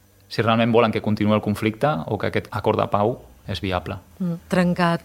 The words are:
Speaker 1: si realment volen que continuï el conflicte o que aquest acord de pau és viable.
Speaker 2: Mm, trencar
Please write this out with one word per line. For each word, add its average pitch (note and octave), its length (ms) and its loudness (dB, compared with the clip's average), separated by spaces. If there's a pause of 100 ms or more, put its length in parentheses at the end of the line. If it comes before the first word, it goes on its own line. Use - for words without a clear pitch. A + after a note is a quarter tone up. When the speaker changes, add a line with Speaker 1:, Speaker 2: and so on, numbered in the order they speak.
(280)
Speaker 1:
si - 140 -4
realment A2+ 320 4
volen A2+ 180 6
que G#2+ 140 -2
continuï G#2+ 320 2
el G#2+ 80 -2
conflicte G#2+ 420 -2 (200)
o G#2 100 -4
que F#2+ 160 -6
aquest - 180 -4
acord G#2 300 0
de G2+ 80 0
pau G#2 260 2 (320)
és G2 120 -6
viable. F#2+ 380 -4 (220)
Speaker 2:
Mm, E3+ 180 -4 (100)
trencar F3 580 0